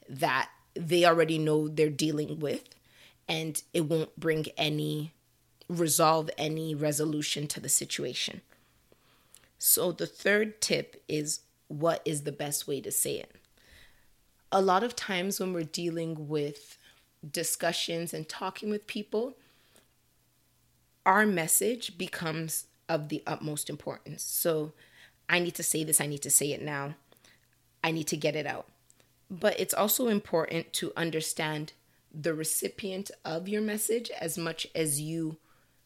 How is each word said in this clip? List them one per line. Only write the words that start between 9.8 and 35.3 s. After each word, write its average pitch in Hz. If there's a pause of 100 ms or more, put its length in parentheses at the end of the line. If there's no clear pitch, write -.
the 165
third 214
tip -
is, 151 (260)
what 156
is 151
the 147
best 147
way 139
to -
say -
it? - (1160)
A 190
lot 190
of 240
times 190
when 185
we're 170
dealing 165
with 147 (520)
discussions 170
and 156
talking 208
with 208
people, 220 (1700)
our 202
message 196
becomes 160 (240)
of 156
the 147
utmost 151
importance. -
So, 156 (560)
"I 175
need 175
to 165
say 160
this, 156
I 147
need 143
to 143
say 143
it -
now, 147 (880)
I 165
need 160
to 165
get 151
it 151
out." 127 (600)
But 196
it's -
also 214
important 170
to -
understand 156 (380)
the 156
recipient 190 (120)
of 165
your 208
message 214 (100)
as 160
much 165
as 151
you 160 (480)